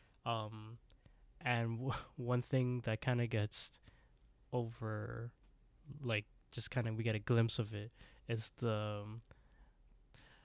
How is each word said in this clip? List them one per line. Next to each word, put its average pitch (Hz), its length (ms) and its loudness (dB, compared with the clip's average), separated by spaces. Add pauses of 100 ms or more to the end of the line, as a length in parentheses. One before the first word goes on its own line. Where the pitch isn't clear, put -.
(300)
Um, 110 480 -4 (640)
and 117 360 2
w-, 127 140 -2 (120)
<laughs> - 120 -20
one 123 260 2
thing 123 380 2
that 110 200 -2
kinda 120 240 2
gets 110 460 0 (840)
over, 117 800 -4 (720)
like, 110 220 0 (260)
just - 180 -6
kinda, 113 240 0
we 110 100 0
get 110 120 2
a 107 40 -2
glimpse 117 380 6
of 110 160 -2
it, 104 180 -6 (360)
is 113 300 -2
the, 107 460 0
um, 107 180 -8 (1200)